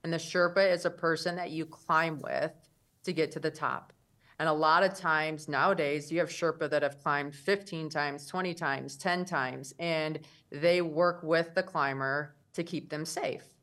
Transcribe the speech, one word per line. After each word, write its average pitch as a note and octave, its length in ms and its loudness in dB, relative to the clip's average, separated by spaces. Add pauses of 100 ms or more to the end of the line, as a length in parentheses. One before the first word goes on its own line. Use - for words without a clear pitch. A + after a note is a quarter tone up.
And E3 80 -2
the E3 60 0
Sherpa F3+ 520 4
is F3 140 2
a E3+ 60 2
person E3+ 460 -2
that F3+ 140 -6
you D#3 140 -4
climb D#3+ 560 0
with D#3 320 -2 (520)
to F#3 80 -4
get D#3 200 0
to D3+ 80 -8
the D#3 100 -2
top. - 420 -6 (460)
And D#3+ 100 2
a D#3 40 4
lot D#3 300 6
of F#3+ 120 2
times D#3 540 0
nowadays, D3+ 640 0
you E3 60 0
have D#3+ 100 2
Sherpa D#3+ 400 -2
that D3 140 2
have C#3 200 -2
climbed C#3+ 320 0
fifteen E3+ 540 -2
times, C#3+ 380 -4
twenty F3+ 260 -4
times, C#3 440 -4
ten F3+ 280 0
times, C3+ 540 -4
and D#3 400 -2 (320)
they E3+ 320 4
work E3+ 400 2
with E3 320 2
the - 80 2
climber C#3 720 -2 (180)
to E3+ 100 -6
keep E3 280 -8
them D3+ 160 -4
safe. - 380 -6 (180)